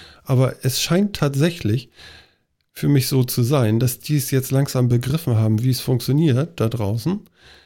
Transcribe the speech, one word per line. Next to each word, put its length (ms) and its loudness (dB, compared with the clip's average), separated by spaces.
aber 340 0
es 160 -2
scheint 340 0
tatsächlich 720 -2
für 160 -4
mich 200 2
so 160 2
zu 180 -2
sein, 380 2
dass 200 -2
die 180 -2
es 120 -4
jetzt 200 -2
langsam 400 0
begriffen 460 0
haben, 260 2
wie 80 2
es 100 -2
funktioniert 800 0
da 80 0
draußen. 520 -4